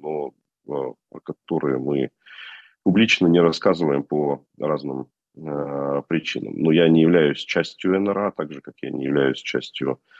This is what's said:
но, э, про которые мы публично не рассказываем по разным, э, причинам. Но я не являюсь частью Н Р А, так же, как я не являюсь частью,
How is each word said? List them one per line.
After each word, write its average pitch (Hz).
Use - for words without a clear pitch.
но, 76
э, 67
про -
которые 73
мы 67
публично 98
не 85
рассказываем 80
по 71
разным, 69
э, 71
причинам. -
Но 80
я 82
не 82
являюсь 80
частью -
Н 98
Р 98
А, 101
так 78
же, 69
как -
я 65
не 67
являюсь 69
частью, -